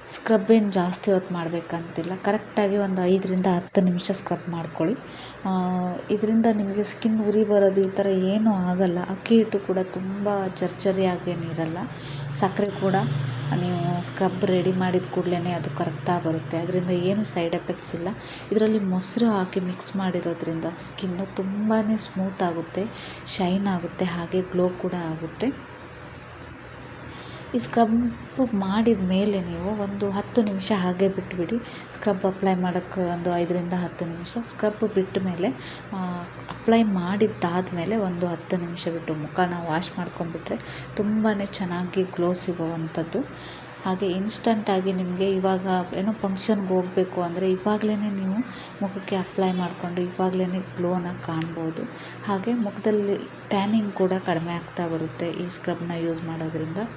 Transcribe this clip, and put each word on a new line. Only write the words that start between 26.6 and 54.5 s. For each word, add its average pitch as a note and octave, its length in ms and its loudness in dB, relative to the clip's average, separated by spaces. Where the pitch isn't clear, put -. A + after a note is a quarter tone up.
ಈ B3+ 40 2
ಸ್ಕ್ರಬ್ A#3 960 2
ಮಾಡಿದ G3+ 440 4
ಮೇಲೆ F#3+ 420 2
ನೀವು F3+ 420 -4
ಒಂದು G3+ 280 -2
ಹತ್ತು G#3 320 2
ನಿಮಿಷ G3 320 0
ಹಾಗೆ F3+ 340 4
ಬಿಟ್ಬಿಡಿ. F#3 480 -2
ಸ್ಕ್ರಬ್ G3 320 0
ಅಪ್ಲೈ F#3+ 300 2
ಮಾಡೋಕ್ಕೆ F3+ 460 -2
ಒಂದು F3 340 0
ಐದರಿಂದ F3 380 0
ಹತ್ತು F3+ 320 -2
ನಿಮಿಷ. E3+ 380 -6
ಸ್ಕ್ರಬ್ G#3+ 520 -2
ಬಿಟ್ಟ F#3+ 240 0
ಮೇಲೆ, F#3 300 0
ಆ, F3+ 260 -4
ಅಪ್ಲೈ A3+ 320 4
ಮಾಡಿದ್ದಾದಮೇಲೆ F#3 1120 0
ಒಂದು F3+ 300 0
ಹತ್ತು E3+ 300 -4
ನಿಮಿಷ E3+ 320 -4
ಬಿಟ್ಟು D#3+ 260 -4
ಮುಖನ F3 400 0
ವಾಶ್ E3 280 -2
ಮಾಡ್ಕೊಂಡ್ಬಿಟ್ರೆ E3+ 580 -6
ತುಂಬಾ G#3+ 480 2
ಚೆನ್ನಾಗಿ F3+ 580 -2
ಗ್ಲೋ F3+ 300 2
ಸಿಗೋವಂಥದ್ದು. E3 880 -2
ಹಾಗೆ F#3+ 220 0
ಇನ್‌ಸ್ಟಂಟಾಗಿ G3 840 2
ನಿಮಗೆ F#3 380 0
ಇವಾಗ F#3+ 360 2
ಏನೋ G3+ 180 0
ಫಂಕ್ಷನ್ಗೆ G3 560 0
ಹೋಗಬೇಕು F#3 540 2
ಅಂದರೆ F3 280 0
ಇವಾಗಲೇ G#3 460 2
ನೀವು G3 400 0
ಮುಖಕ್ಕೆ G3 340 -2
ಅಪ್ಲೈ F#3 360 0
ಮಾಡಿಕೊಂಡು F3+ 480 -2
ಇವಾಗಲೇ F#3 460 2
ಗ್ಲೋನ F3+ 600 -2
ಕಾಣ್ಬೋದು. E3 560 -4
ಹಾಗೆ G3+ 280 0
ಮುಖದಲ್ಲಿ G3+ 600 2
ಟ್ಯಾನಿಂಗ್ G3+ 440 2
ಕೂಡ F#3 200 2
ಕಡಿಮೆ E3+ 260 0